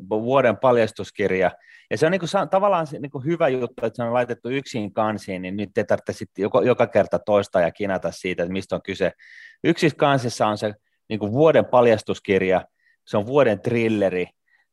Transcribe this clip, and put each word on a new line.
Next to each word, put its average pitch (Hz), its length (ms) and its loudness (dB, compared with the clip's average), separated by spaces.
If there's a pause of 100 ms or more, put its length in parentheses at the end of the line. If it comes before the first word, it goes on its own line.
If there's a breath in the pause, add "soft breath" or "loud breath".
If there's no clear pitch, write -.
(100)
vuoden 117 460 2
paljastuskirja. 101 920 0 (400 loud breath)
Ja 104 80 -4
se 151 80 2
on 165 60 0
niinku 185 140 -2
sa-, 196 200 -2
tavallaan 190 400 0
se, 143 120 -12
niinku 139 200 -12
hyvä 160 300 -2
juttu, 123 380 -4
että 113 100 -6
se 123 60 -6
on 117 120 -2
laitettu 120 340 -4
yksin 123 440 -6
kansiin, 104 500 -4
niin 92 140 -8
nyt 101 220 -6
ei 107 60 2
tarvitse - 280 -2
sit - 260 -14
joko, 98 240 0
joka 117 240 2
kerta 95 320 2
toista 101 420 0
ja 85 120 2
kinata 92 380 -4
siitä, 90 320 -6
että 87 100 -4
mistä 95 220 -6
on 85 80 -6
kyse. 92 300 -4 (520 loud breath)
Yksissä 165 320 2
kansissa 127 500 0
on 107 120 -2
se 104 160 -4 (340)
niinku 104 240 -4
vuoden 139 320 4
paljastuskirja, 98 1000 2 (420)
se - 100 -4
on 104 100 -2
vuoden 123 340 2
thrilleri 104 680 0 (460)